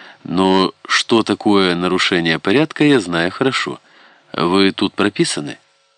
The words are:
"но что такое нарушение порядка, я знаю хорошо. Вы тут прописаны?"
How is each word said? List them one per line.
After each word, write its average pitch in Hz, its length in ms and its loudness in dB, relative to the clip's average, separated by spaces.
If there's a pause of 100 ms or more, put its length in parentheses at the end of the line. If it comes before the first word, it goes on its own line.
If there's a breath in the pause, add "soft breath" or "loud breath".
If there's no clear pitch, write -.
(260 loud breath)
"но 95 480 0 (140)
что - 360 0
такое 98 520 2
нарушение 87 640 0
порядка, 143 460 0
я 143 160 4
знаю 87 320 -2
хорошо. 123 480 -4 (540 soft breath)
Вы 92 380 2
тут - 220 -4
прописаны?" 104 640 -2 (400)